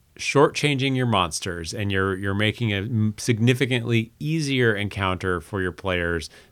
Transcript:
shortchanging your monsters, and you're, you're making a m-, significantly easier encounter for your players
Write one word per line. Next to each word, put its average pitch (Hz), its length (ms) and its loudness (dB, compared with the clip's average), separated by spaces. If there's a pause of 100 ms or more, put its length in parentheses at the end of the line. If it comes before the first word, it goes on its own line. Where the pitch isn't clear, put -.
(180)
shortchanging 139 760 2
your 127 100 0
monsters, 85 680 -2
and 104 180 -4
you're, 98 260 2
you're 98 180 -2
making 107 380 0
a 101 60 0
m-, 107 380 0
significantly 120 1000 2
easier 139 560 0
encounter 95 680 -2
for 95 220 -6
your 90 100 -2
players 85 560 -2 (240)